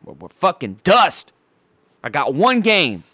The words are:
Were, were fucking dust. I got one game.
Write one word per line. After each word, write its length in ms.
Were, 120
were 160
fucking 540
dust. 500
I 60
got 240
one 280
game. 420